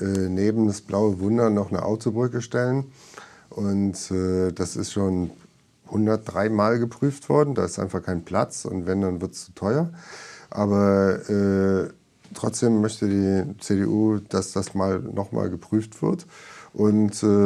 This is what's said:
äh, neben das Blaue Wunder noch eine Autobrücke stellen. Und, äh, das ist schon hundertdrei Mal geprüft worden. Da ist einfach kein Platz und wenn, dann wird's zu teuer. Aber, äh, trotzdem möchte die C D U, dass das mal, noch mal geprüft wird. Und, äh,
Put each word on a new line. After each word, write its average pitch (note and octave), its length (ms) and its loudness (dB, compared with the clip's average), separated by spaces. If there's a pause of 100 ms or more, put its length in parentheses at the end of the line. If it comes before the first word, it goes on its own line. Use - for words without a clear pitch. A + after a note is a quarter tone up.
äh, G2 260 0
neben G#2+ 380 2
das G2+ 160 -2
Blaue A2 380 0
Wunder A2 320 2
noch G2+ 180 0
eine F2+ 160 -2
Autobrücke A#2+ 560 -2
stellen. B2+ 440 -2 (680)
Und, G2 580 -2
äh, F#2 420 0
das F2 240 -6
ist G#2+ 160 -6
schon F#2 380 0 (600)
hundertdrei G#2+ 600 0
Mal A2 300 2
geprüft C3+ 500 -2
worden. C#3+ 260 4
Da F#2+ 80 0
ist F2+ 160 -4
einfach F#2+ 240 -4
kein F2 220 -4
Platz - 400 -4
und F#2 220 -6
wenn, F#2+ 120 0
dann F2+ 220 -2
wird's - 240 -10
zu F2 80 -20
teuer. C#3 360 -2 (600)
Aber, G2+ 800 2
äh, G2 600 2 (440)
trotzdem A2+ 480 0
möchte G#2+ 260 -2
die G2 540 0
C G2+ 160 0
D G2+ 80 2
U, G#2+ 420 2
dass - 240 -2
das G2 220 -4
mal, F#2+ 260 0
noch G2+ 320 -6
mal G2+ 180 -2
geprüft - 520 -4
wird. - 240 -2 (480)
Und, G#2+ 500 2
äh, G#2+ 40 4 (180)